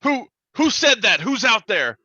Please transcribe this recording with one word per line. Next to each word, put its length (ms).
Who, 260
who 140
said 320
that? 180
Who's 240
out 220
there? 380